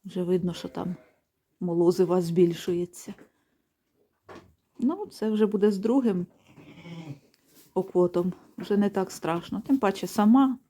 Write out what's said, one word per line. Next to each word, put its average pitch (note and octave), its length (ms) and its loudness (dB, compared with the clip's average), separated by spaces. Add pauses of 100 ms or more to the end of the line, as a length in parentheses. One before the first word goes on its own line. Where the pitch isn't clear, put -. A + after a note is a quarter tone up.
Вже F#3 180 -8
видно, F3 320 -2
що - 140 -12
там F3+ 280 -8 (640)
молозива F3 600 2
збільшується. F3 920 -2 (1600)
Ну, F4 280 -4
це - 240 -6
вже G#3+ 160 2
буде G#3 260 2
з G3 60 -2
другим A3 480 0 (1500)
окотом. F3+ 580 0 (260)
Вже G3+ 180 -2
не G3+ 140 2
так F#3+ 200 -4
страшно. F3 560 -6
Тим C4+ 120 2
паче G3 280 -2
сама. A#3+ 520 4 (120)